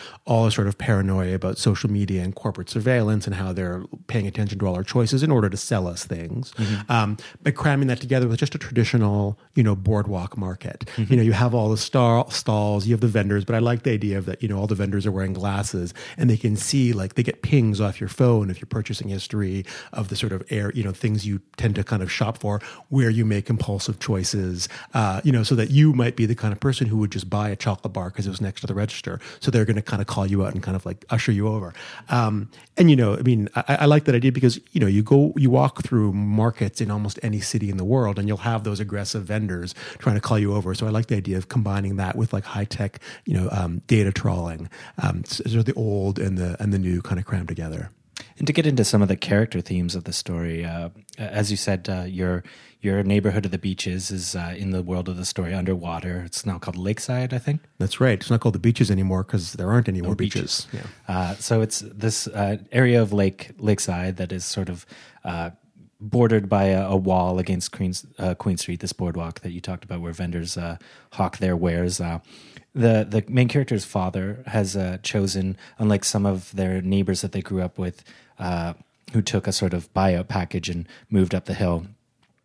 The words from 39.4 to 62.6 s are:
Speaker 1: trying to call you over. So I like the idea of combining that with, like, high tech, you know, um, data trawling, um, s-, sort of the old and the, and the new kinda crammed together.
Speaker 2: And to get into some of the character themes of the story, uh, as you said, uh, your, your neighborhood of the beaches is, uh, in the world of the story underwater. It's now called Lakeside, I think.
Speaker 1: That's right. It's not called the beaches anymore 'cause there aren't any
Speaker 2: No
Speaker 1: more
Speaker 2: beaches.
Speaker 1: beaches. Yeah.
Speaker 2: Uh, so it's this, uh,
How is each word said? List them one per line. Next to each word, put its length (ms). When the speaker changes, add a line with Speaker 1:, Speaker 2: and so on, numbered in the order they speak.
Speaker 1:
trying 160
to 80
call 160
you 160
over. 220
So 100
I 60
like 160
the 80
idea 200
of 140
combining 460
that 200
with, 160
like, 140
high 200
tech, 340
you 80
know, 180
um, 360
data 240
trawling, 580
um, 240
s-, 120
sort 180
of 100
the 80
old 460
and 180
the, 240
and 100
the 60
new 240
kinda 220
crammed 240
together. 420
Speaker 2:
And 80
to 80
get 140
into 160
some 180
of 60
the 80
character 460
themes 340
of 80
the 100
story, 500
uh, 260
as 320
you 80
said, 320
uh, 180
your, 360
your 220
neighborhood 420
of 60
the 60
beaches 540
is, 240
uh, 200
in 160
the 120
world 260
of 80
the 80
story 280
underwater. 720
It's 200
now 140
called 180
Lakeside, 560
I 60
think. 220
Speaker 1:
That's 200
right. 200
It's 100
not 100
called 160
the 40
beaches 320
anymore 320
'cause 300
there 180
aren't 160
any 140
Speaker 2:
No 80
Speaker 1:
more 60
Speaker 2:
beaches. 560
Speaker 1:
beaches. 160
Yeah. 80
Speaker 2:
Uh, 200
so 260
it's 180
this, 480
uh, 300